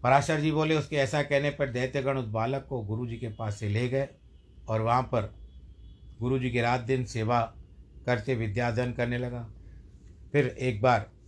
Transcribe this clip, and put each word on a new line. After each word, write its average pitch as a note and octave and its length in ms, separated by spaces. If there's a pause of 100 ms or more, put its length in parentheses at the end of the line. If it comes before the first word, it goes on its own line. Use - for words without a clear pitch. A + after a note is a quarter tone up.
पराशर C#3 360
जी D#3 120
बोले, D#3 260
उसके D3+ 180
ऐसा C#3+ 280
कहने C#3+ 260
पर C#3+ 220
दैत्यगण C3 460
उस B2+ 80
बालक A2+ 440
को B2+ 120
गुरु A2 260
जी A2+ 100
के A#2+ 120
पास G#2+ 260
से G#2 140
ले A#2+ 200
गए C3+ 200 (580)
और A2 140
वहाँ A#2+ 220
पर G#2+ 320 (840)
गुरु B2 200
जी B2 120
की A#2 100
रात A#2+ 200
दिन B2+ 240
सेवा A2+ 500 (500)
करते B2 300
विद्याधन A#2 560
करने A#2+ 260
लगा। A#2+ 320 (840)
फिर C#3+ 160
एक B2 340
बार A#2 300 (160)